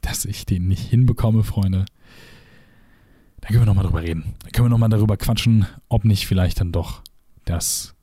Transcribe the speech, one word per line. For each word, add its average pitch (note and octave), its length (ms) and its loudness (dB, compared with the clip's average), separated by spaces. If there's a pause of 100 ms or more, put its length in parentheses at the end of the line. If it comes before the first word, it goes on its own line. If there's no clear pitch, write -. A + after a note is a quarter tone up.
dass - 240 -6
ich G2 200 -8
den F#2 220 -2
nicht F#2+ 140 -2
hinbekomme, A2+ 640 2
Freunde, F#2+ 420 -2 (1500)
dann - 80 -16
können A#2 140 4
wir A2+ 40 4
nochmal G2 200 2
drüber E2+ 160 -2
reden. E2 320 -6 (100)
Dann - 80 -18
können A#2+ 140 2
wir A#2+ 60 2
nochmal A2+ 180 4
darüber G#2 260 2
quatschen, A2+ 520 2 (200)
ob A#2 160 0
nicht G#2 240 2
vielleicht F#2 320 0
dann F2 140 -2
doch - 280 -6 (440)
das - 580 -6